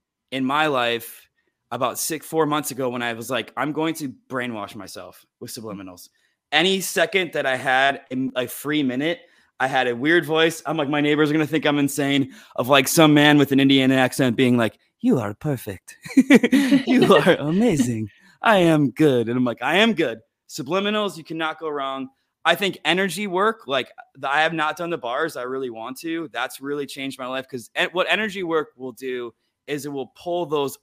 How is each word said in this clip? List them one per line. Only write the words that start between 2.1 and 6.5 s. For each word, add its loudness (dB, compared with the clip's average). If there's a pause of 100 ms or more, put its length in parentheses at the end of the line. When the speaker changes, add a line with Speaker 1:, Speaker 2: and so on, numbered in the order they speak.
Speaker 1:
four 0
months -4
ago -4
when -6
I -4
was -10
like, -6
"I'm -4
going -4
to -8 (160)
brainwash -8
myself -18 (140)
with -14
subliminals." -14 (420)